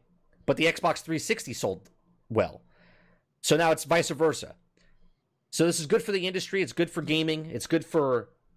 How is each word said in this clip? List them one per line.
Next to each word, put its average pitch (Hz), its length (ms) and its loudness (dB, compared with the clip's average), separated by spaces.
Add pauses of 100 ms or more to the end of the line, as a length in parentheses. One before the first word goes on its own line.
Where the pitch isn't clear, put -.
(460)
but 135 120 0
the 156 80 2
Xbox 160 360 0
three 160 180 -4
sixty - 340 -4
sold - 360 -6 (400)
well. 104 320 0 (800)
So - 160 2
now 165 140 4
it's 156 140 0
vice 139 240 2
versa. 151 460 -2 (960)
So - 140 2
this 170 140 2
is 160 80 -6
good 226 160 2
for 220 80 -6
the 190 160 0
industry. 185 340 -2
It's 147 120 -4
good 170 180 0
for 165 100 -6
gaming. 156 500 0
It's - 160 -8
good 165 180 2
for 131 440 0 (280)